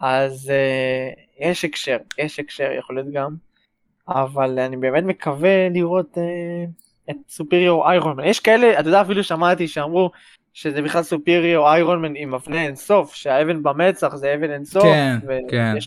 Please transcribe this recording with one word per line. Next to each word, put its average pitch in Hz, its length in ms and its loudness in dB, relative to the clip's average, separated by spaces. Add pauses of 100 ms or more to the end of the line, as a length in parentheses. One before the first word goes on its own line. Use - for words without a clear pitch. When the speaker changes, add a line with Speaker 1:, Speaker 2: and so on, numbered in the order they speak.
Speaker 1:
אז, 135 500 -2
אה, 131 600 0 (380)
יש 175 160 -4
הקשר, 139 320 -4 (220)
יש 147 220 -6
הקשר, 139 380 -6
יכול 127 180 -10
להיות 135 160 -8
גם. 143 220 -6 (760)
אבל 135 500 -2
אני 131 180 -4
באמת 131 280 0
מקווה 185 640 0
לראות, 175 500 -2
אה, 175 460 -6 (460)
את 143 60 -10 (120)
סופיריור 170 640 2
איירון 170 260 2
מן. 135 80 -8
יש 202 160 2
כאלה, 220 400 4
אתה 151 80 -2
יודע, 196 120 6
אפילו 180 240 0
שמעתי 170 440 0
שאמרו 170 420 0 (420)
שזה 147 300 -4
בכלל 160 200 0
סופיריור 165 640 2
איירון 165 340 4
מן 156 140 -4
עם 139 180 -8
אבני 151 320 -4
אינסוף, 147 480 0
שהאבן 156 480 0
במצח 151 540 0
זה 139 180 -2
אבן 147 160 -4
אינסוף, 147 320 -2
Speaker 2:
כן, 143 440 4
Speaker 1:
ויש 131 240 -4
Speaker 2:
כן. 113 240 0 (120)